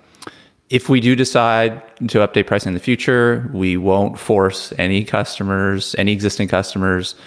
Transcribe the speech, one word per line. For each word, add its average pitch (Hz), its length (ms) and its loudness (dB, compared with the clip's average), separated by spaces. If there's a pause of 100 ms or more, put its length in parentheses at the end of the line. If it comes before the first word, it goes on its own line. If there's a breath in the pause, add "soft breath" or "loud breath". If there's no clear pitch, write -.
(680 loud breath)
if 127 220 -2
we 127 100 4
do 123 160 2
decide 117 640 2 (280)
to 113 100 2
update 104 280 2
pricing 101 240 -2
in 90 40 -2
the 90 60 -4
future, 120 720 0
we 92 240 0
won't 98 400 2
force 98 580 0
any 95 260 0
customers, 98 960 -2
any 101 160 2
existing 101 360 -2
customers 95 680 -2 (120)